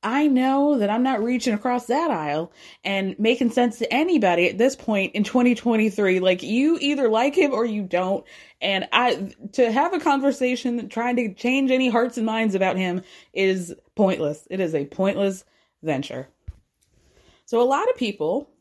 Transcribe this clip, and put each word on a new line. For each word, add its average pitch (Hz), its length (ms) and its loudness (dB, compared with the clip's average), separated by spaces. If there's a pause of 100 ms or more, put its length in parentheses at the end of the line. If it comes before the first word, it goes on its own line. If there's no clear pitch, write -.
I 269 240 0
know 269 500 2
that 208 140 0
I'm 233 100 0
not 254 220 0
reaching 240 320 0
across 247 320 -2
that 302 240 0
aisle 156 400 -2 (320)
and 196 340 -2
making 233 320 2
sense 240 300 0
to - 120 -4
anybody 214 560 2
at - 100 -4
this 262 180 2
point 202 400 -4
in 214 80 0
twenty 247 320 2
twenty-three. 214 640 2
Like, 180 240 2
you 277 360 2
either 277 300 0
like 240 260 2
him 302 160 4
or 233 140 0
you 214 160 -4
don't. 185 420 -2 (380)
And 190 320 -2
I, 240 400 0 (200)
to 233 180 4
have 311 220 2
a 359 60 0
conversation 254 880 0
trying 240 280 -4
to 226 180 -2
change 262 380 0
any 262 180 2
hearts 233 260 0
and 226 120 -2
minds 220 260 0
about 190 240 0
him 180 240 -2 (320)
is 190 400 -2 (220)
pointless. 175 560 0
It 185 80 -6
is 165 160 -2
a 143 100 -2
pointless 190 580 -2 (380)
venture. 135 480 -6 (1160)
So 226 140 0
a 240 40 4
lot 285 260 2
of 494 80 0
people 202 640 -4